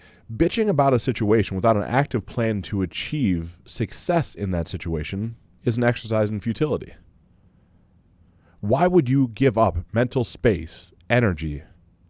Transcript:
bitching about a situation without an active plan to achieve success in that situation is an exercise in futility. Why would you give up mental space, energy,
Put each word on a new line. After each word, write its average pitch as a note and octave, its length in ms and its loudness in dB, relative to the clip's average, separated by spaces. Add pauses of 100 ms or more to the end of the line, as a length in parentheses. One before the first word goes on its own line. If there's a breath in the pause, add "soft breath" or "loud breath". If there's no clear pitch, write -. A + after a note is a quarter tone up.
(320 soft breath)
bitching E3+ 360 0
about C#3 260 4
a A#2+ 40 4
situation G#2+ 560 2
without A2 220 2
an G2+ 80 0
active B2 420 -2
plan A2 360 -2
to G2 200 -2
achieve F2 840 -2
success - 720 -2
in F#2+ 160 -4
that E2+ 180 -2
situation F#2+ 680 -4 (280)
is A#2 140 0
an A#2+ 60 2
exercise A2 440 0
in G#2 120 -6
futility. A#2 520 -4 (1700 soft breath)
Why C3 260 2
would F3+ 220 4
you C3+ 200 4
give A2+ 280 2
up F2+ 220 2 (140)
mental B2 320 0
space, - 680 -2 (160)
energy, D#2+ 540 0 (480)